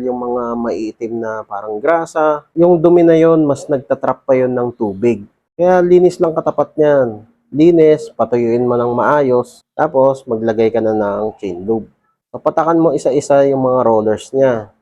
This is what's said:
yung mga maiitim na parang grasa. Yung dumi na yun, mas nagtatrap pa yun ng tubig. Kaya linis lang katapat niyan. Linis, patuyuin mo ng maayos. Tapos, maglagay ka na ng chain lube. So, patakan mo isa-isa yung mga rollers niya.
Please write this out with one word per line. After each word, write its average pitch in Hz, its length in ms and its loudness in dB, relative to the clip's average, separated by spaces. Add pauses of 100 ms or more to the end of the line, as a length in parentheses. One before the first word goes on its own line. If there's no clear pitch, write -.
yung 123 160 -6
mga 123 260 -6 (140)
maiitim 110 640 -6
na 110 240 -8
parang 107 340 -10
grasa. 156 800 -2
Yung 170 240 2
dumi 170 240 4
na 165 100 4
yun, 160 300 4
mas 139 240 -4
nagtatrap - 560 -4
pa 135 100 0
yun 127 220 0
ng 120 180 -4
tubig. 104 480 -4 (320)
Kaya 180 300 2
linis 180 320 4
lang 165 160 0
katapat 151 480 -4
niyan. 127 480 0 (240)
Linis, 156 640 4
patuyuin 120 500 0
mo 123 80 0
ng 120 220 -2
maayos. 123 680 0 (140)
Tapos, 135 500 0
maglagay 113 460 -2
ka 113 100 0
na 110 140 0
ng 104 420 -4
chain 92 240 -8
lube. 107 240 -4 (460)
So, 127 80 -14
patakan 160 400 0
mo 160 100 2
isa-isa 139 560 0
yung 135 160 0
mga 127 240 0
rollers 110 460 0
niya. 127 500 -2